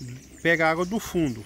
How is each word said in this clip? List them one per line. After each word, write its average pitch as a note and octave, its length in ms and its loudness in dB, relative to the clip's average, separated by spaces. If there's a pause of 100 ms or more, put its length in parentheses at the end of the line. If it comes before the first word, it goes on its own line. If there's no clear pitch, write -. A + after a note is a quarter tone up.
(420)
pega D#3+ 280 4
água E3+ 160 0
do G#3+ 140 -2
fundo. B2+ 460 -2